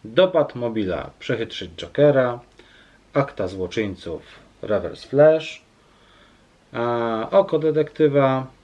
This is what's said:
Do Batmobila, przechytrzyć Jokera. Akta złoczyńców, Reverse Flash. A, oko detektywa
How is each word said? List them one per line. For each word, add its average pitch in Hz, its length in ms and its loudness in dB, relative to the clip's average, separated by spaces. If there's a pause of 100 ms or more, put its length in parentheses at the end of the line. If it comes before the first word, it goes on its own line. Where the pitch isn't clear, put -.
Do 165 240 2
Batmobila, 117 880 -4
przechytrzyć 110 580 -6
Jokera. 131 640 2 (720)
Akta - 360 -4
złoczyńców, 92 760 -6 (400)
Reverse 98 460 -4
Flash. 156 540 4 (1080)
A, 117 580 -4
oko 196 280 2
detektywa 143 880 2 (180)